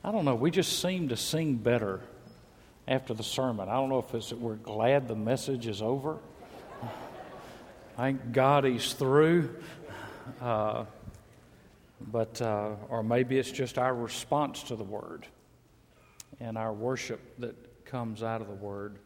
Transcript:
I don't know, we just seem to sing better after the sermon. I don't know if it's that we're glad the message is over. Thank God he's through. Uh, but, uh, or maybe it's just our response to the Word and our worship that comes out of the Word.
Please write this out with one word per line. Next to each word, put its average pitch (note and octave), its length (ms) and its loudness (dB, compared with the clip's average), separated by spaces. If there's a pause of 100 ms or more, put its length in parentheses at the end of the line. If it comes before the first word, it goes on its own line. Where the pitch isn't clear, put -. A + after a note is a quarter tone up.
I F#3 80 -4
don't G#3 140 0
know, C3+ 100 4
we C3 160 4
just - 320 2
seem F3+ 280 0
to A2+ 60 0
sing D#3 380 0
better G#2+ 460 2 (880)
after C3 260 2
the A2 80 -6
sermon. A2+ 460 -2
I G#2+ 60 0
don't C3+ 160 2
know C3 100 4
if C3 120 -8
it's A2+ 180 -4
that A#2 100 -8
we're A2+ 160 -2
glad A#2+ 500 4
the A2+ 80 -2
message A#2 540 0
is G#2 140 -2
over. C#3 360 0 (1800)
Thank B2+ 360 0
God C3+ 320 8
he's B2 280 2
through. D3+ 600 6 (840)
Uh, A2 460 0 (1120)
but, A2+ 420 -2
uh, G#2+ 280 0 (180)
or A#2 160 -2
maybe B2+ 340 4
it's - 140 -2
just B2+ 260 -2
our B2+ 160 2
response C3+ 680 -2
to B2 100 -6
the G#2+ 80 -6
Word G2+ 460 -8 (1120)
and A2+ 180 -6
our A2 140 -2
worship A#2+ 480 -4 (180)
that - 460 -12
comes A2+ 400 -6
out A2+ 160 -2
of G#2 80 -8
the G2+ 60 -10
Word. G2+ 520 -8